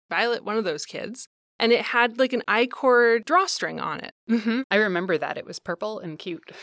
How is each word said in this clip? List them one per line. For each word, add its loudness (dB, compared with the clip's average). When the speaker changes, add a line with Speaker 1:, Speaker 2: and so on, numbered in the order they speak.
Speaker 1:
Violet, 0
one -2
of 0
those -4
kids, -10
and 4
it 4
had, 0
like, 2
an 0
I-cord 4
drawstring 0
on -6
it. -14
Speaker 2:
Mm-hmm. 0
I 4
remember 2
that. -4
It -10
was -12
purple -8
and -10
cute. -12